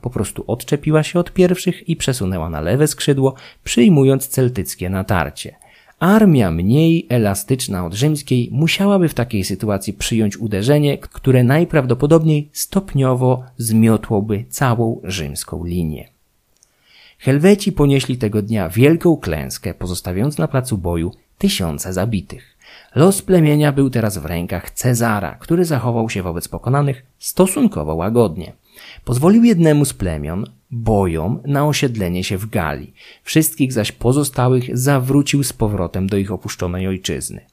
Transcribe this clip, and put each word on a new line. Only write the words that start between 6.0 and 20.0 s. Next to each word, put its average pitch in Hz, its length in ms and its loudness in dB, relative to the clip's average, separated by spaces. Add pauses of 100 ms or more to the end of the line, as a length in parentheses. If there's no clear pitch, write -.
Armia 170 500 6
mniej 143 580 2
elastyczna 101 760 -2
od 85 80 -8
rzymskiej 135 580 0
musiałaby 170 560 2
w - 60 -8
takiej 110 300 -2
sytuacji 98 480 -4
przyjąć 110 440 -2
uderzenie, 120 640 0
które 127 460 2
najprawdopodobniej 147 1080 2
stopniowo 127 920 0 (120)
zmiotłoby 110 920 2
całą 117 560 -2
rzymską 80 600 -8
linię. 85 440 -4 (1120)
Helweci 175 540 2
ponieśli 139 440 2
tego 107 260 -2
dnia 101 260 -2
wielką 151 480 4
klęskę, 76 580 -6
pozostawiając 92 640 -4